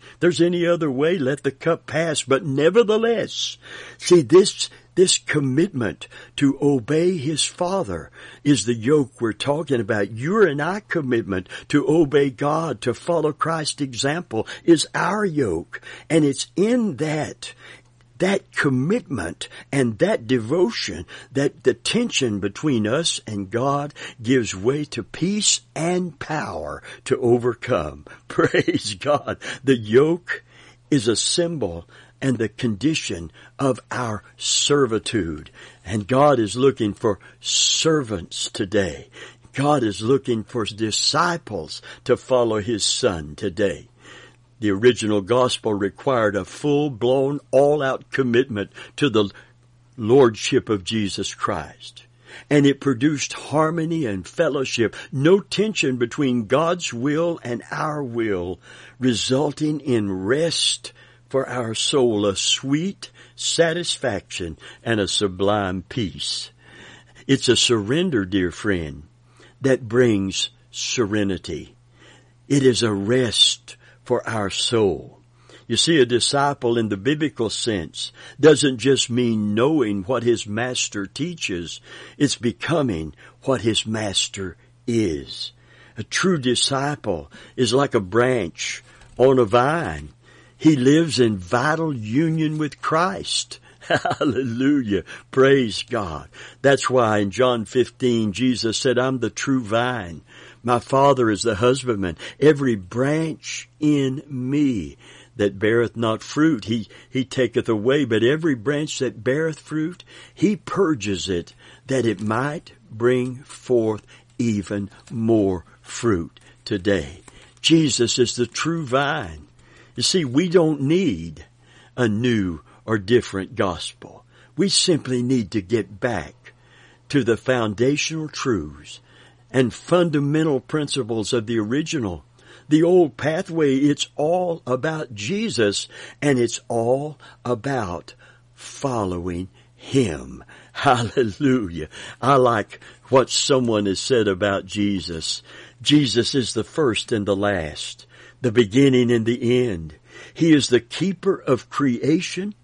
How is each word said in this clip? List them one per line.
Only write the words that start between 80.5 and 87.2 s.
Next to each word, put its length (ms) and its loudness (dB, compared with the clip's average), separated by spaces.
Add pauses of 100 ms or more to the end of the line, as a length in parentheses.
teaches. 720 -8 (380)
It's 180 2
becoming 800 -4 (300)
what 180 -2
his 240 0
master 720 -6 (280)
is. 640 -2 (440)
A 60 -10
true 340 0
disciple 960 -2 (240)